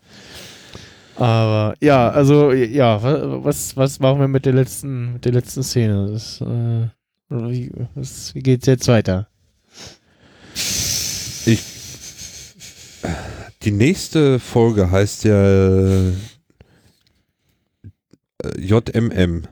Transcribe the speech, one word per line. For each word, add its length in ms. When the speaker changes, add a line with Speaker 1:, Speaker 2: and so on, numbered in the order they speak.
Speaker 1:
Aber, 560
ja, 300
also, 420
ja, 500
wa-, 420
was, 320
was 240
machen 200
wir 80
mit 160
der 80
letzten, 600
mit 100
der 80
letzten 300
Szene? 500
Das, 280
äh, 40
oder 160
wie, 200
was, 400
wie 60
geht's 260
jetzt 220
weiter? 400
Speaker 2:
Ich, 160
die 80
nächste 680
Folge 500
heißt 340
ja, 840
äh, 40
J 360
M 180
M. 400